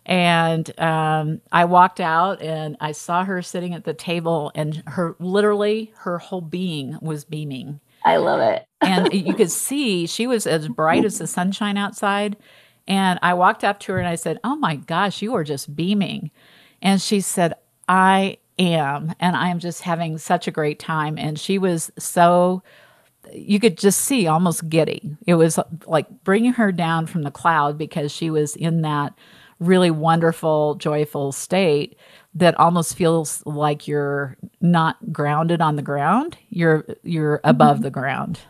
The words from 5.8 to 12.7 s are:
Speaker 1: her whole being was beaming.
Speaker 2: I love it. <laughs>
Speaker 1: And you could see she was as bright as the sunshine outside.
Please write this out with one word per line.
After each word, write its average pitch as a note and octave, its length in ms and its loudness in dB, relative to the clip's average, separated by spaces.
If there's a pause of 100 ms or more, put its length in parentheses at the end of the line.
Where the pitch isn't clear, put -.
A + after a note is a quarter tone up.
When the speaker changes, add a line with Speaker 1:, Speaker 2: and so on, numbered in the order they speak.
Speaker 1:
her F3 200 -6
whole F3+ 220 -8
being D#3+ 600 -6
was D3+ 240 -8
beaming. C#3+ 560 -10 (240)
Speaker 2:
I E3+ 120 4
love - 240 0
it. A2 300 0
<laughs> - 120 -20
Speaker 1:
And F#3 300 2
you F#3+ 220 -2
could F3+ 160 2
see G#3+ 560 -2
she A3+ 220 -4
was A#3 180 0
as D#3 220 -2
bright D#3+ 360 2
as G3 140 -2
the D#3+ 80 -8
sunshine G3 500 -2
outside. G3+ 600 -2 (500)